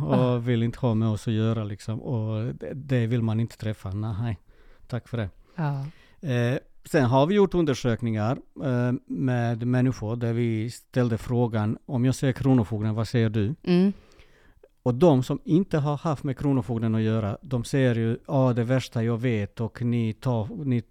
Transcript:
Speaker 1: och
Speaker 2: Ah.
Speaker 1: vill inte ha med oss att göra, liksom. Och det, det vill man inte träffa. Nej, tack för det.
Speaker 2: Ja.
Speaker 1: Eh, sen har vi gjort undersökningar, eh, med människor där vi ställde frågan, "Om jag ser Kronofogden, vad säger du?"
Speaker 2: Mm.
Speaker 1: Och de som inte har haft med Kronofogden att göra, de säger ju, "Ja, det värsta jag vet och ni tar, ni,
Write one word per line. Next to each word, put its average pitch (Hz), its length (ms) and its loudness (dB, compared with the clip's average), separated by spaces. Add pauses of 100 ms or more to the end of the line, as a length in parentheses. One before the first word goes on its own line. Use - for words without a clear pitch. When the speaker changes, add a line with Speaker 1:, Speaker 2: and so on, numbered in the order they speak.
Speaker 1:
och 147 80 0
Speaker 2:
Ah. 123 240 2
Speaker 1:
vill 117 240 0
inte 117 160 -2
ha 117 160 0
med 110 140 2
oss 107 200 -4
att 113 60 0
göra, 110 300 0
liksom. 104 380 -8
Och 110 520 -4
det, - 200 -10
det 131 320 -2
vill 117 160 0
man 110 180 0
inte 113 180 -4
träffa. 107 320 -6
Nej, 107 480 -4 (480)
tack - 220 -8
för - 80 -8
det. 104 140 -4 (260)
Speaker 2:
Ja. 143 280 -4 (440)
Speaker 1:
Eh, 120 300 0 (260)
sen 147 200 2
har 135 220 4
vi 190 80 2
gjort 196 200 4
undersökningar, 120 840 0 (260)
eh, 123 280 0 (140)
med 120 600 -2
människor 123 500 0
där 117 160 -2
vi 117 380 -2
ställde 120 480 0
frågan, 117 680 0
"Om 127 180 0
jag 131 100 4
ser 135 180 0
Kronofogden, 110 640 2
vad 110 140 -2
säger 113 220 2
du?" 107 320 0
Speaker 2:
Mm. 180 300 4 (880)
Speaker 1:
Och 123 120 2
de 135 280 6
som 139 220 -4
inte 170 340 2
har 147 180 -2
haft 151 280 -4
med 135 140 -4
Kronofogden 120 560 0
att 110 80 0
göra, 110 400 0
de 127 220 -4
säger 131 300 2
ju, 113 320 0
"Ja, 131 260 2
det 117 120 0
värsta 123 380 -2
jag 117 160 0
vet 113 420 -2
och 113 220 -6
ni 117 300 0
tar, 131 520 -4
ni, 123 260 0